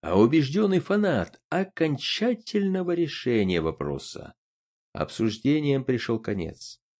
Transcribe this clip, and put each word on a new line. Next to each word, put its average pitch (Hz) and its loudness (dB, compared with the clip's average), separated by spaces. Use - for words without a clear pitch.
а 82 2
убежденный 160 4
фанат 190 0
окончательного 190 -2
решения 117 0
вопроса, 73 -6
обсуждениям 135 0
пришел 120 0
конец. 98 -6